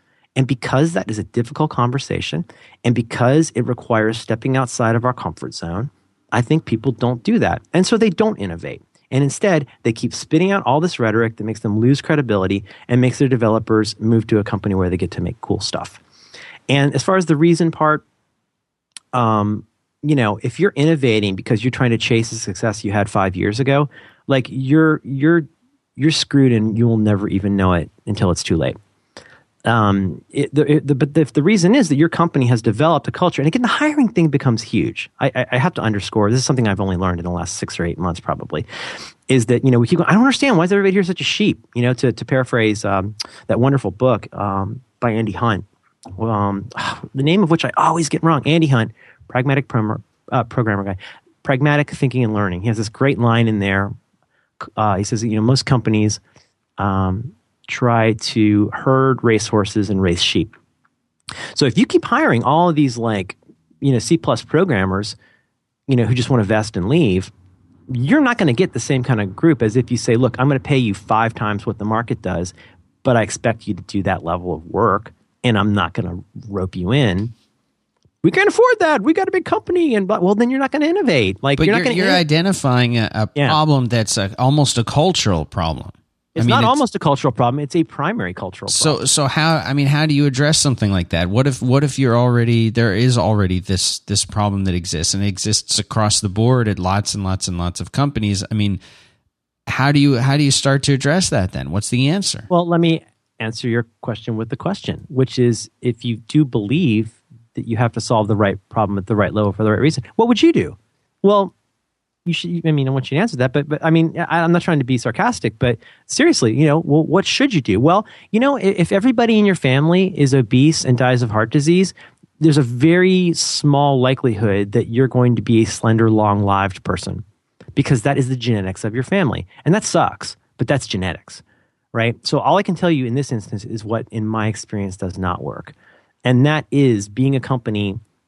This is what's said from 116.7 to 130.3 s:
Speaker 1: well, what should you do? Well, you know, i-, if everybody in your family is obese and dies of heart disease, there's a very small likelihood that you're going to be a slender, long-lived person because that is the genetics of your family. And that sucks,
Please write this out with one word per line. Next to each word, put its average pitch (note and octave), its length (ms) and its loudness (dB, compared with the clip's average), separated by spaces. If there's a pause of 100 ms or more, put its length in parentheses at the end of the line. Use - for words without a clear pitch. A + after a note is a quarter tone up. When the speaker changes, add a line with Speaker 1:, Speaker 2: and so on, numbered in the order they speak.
Speaker 1:
well, D#3 260 2
what F#3+ 220 0
should C4+ 260 0
you E3+ 80 2
do? G#2 200 0
Well, F3 260 4 (240)
you G#3 100 0
know, C#4 180 2
i-, - 20 -4
if F#3+ 320 0
everybody A3+ 460 2
in G#3 80 6
your F#3+ 100 2
family E3 600 2
is C#3 160 4
obese C#3 500 4
and B2 120 4
dies B2+ 260 2
of A#2 80 -2
heart G#2+ 200 0
disease, E3+ 440 2 (440)
there's D3+ 200 4
a D3+ 40 4
very F3 720 4
small C#3+ 680 2
likelihood G#2 720 0
that A2+ 160 0
you're B2+ 200 2
going B2 280 2
to G#2 60 -4
be A2+ 200 4
a A2 40 2
slender, A2+ 440 2
long-lived G2+ 720 0
person F#2 400 -6 (500)
because C3+ 280 0
that C#3 160 0
is B2+ 100 -2
the C3 80 -4
genetics G#2+ 480 -4
of G#2+ 100 -6
your B2 100 -4
family. A#2+ 420 -2 (180)
And D#3+ 100 4
that G#3+ 100 -2
sucks, - 520 -2 (220)